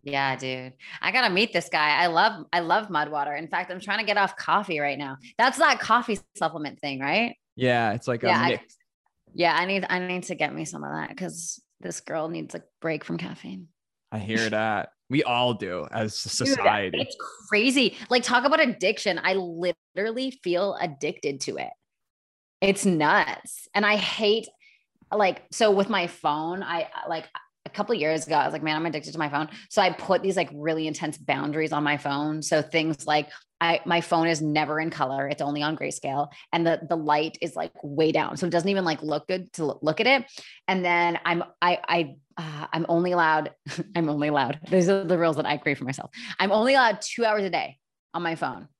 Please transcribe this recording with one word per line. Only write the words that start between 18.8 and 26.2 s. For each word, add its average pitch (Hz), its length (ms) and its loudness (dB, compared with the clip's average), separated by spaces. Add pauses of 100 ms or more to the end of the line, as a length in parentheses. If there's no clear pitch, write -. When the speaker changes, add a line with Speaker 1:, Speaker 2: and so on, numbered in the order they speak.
Speaker 1:
I 185 120 0
literally 190 1000 -4 (100)
feel 180 380 0
addicted 147 640 -4
to 98 160 -6
it. 62 120 -8 (920)
It's 196 240 2
nuts. 165 920 2
And 208 100 4
I 208 120 6
hate, 214 500 0 (680)
like, 196 380 0
so 220 180 4
with 196 200 4
my 185 180 0
phone, 165 560 -4